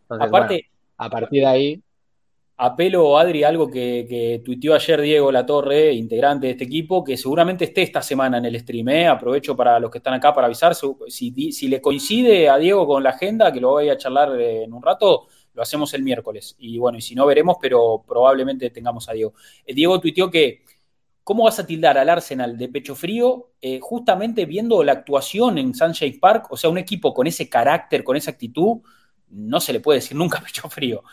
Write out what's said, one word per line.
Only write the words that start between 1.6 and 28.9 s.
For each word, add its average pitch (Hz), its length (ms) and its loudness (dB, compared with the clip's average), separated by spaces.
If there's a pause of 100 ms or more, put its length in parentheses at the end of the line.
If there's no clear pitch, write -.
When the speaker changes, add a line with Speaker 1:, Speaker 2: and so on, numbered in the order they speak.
Speaker 2:
apelo, 156 600 2
Adri, 160 280 4
algo 151 260 0
que, 123 380 -4
que 117 360 -4
tuiteó 127 300 -2
ayer 151 260 2
Diego 147 300 2
Latorre, 143 600 2
integrante 127 560 -2
de 127 40 -2
este 127 120 -10
equipo, 160 400 -4
que 135 120 -6
seguramente 170 500 0
esté 185 160 -2
esta 156 200 -4
semana 131 360 -2
en 120 80 -4
el 117 120 -6
stream, 117 300 -8
¿eh? 160 180 2
Aprovecho 135 500 0
para 120 220 2
los 117 100 -4
que 120 100 -14
están 131 160 -4
acá 143 200 2
para 131 140 2
avisar. 165 260 2
Si, 143 140 -6 (180)
si 123 240 -10
di-, 135 220 -6
si - 160 -6
le 131 120 0
coincide 175 680 4
a 135 100 6
Diego 180 300 2
con 139 160 2
la 131 60 4
agenda, 196 420 2
que 127 80 -8
lo 127 100 2
voy 147 180 2
a 135 80 0
charlar, 135 440 0
eh, 113 240 -2
en 113 80 -14
un 123 100 -16
rato, 180 460 2 (260)
lo 117 80 -6
hacemos 147 320 -4
el 135 100 -4
miércoles. 113 540 -6
Y 117 200 -12
bueno, 120 200 -2
y - 20 -14
si 120 160 -14
no, 135 100 4
veremos, 156 340 4
pero 117 460 2
probablemente 131 640 2
tengamos 120 380 -10
a 117 40 -10
Diego. 110 220 -6 (320)
Eh, 127 80 -12
Diego 170 260 2
tuiteó 170 300 -2
que, 156 320 0 (600)
¿cómo 220 200 0
vas 220 140 2
a 185 80 -8
tildar 160 320 2
al 135 100 4
Arsenal 131 480 -2
de 123 120 -8
pecho 135 260 -10
frío, 240 560 -2 (100)
eh, 131 200 -8
justamente 220 640 -2
viendo 208 380 0
la 143 80 4
actuación 175 680 -2
en 127 160 -2
Sunshine 160 460 -2
Park? 220 300 4
O 127 60 -12
sea, 165 140 0
un 175 80 -2
equipo 180 340 -4
con 127 140 0
ese 165 220 -6
carácter, 139 560 0
con 131 120 -2
esa 151 140 -8
actitud, 170 480 -2 (520)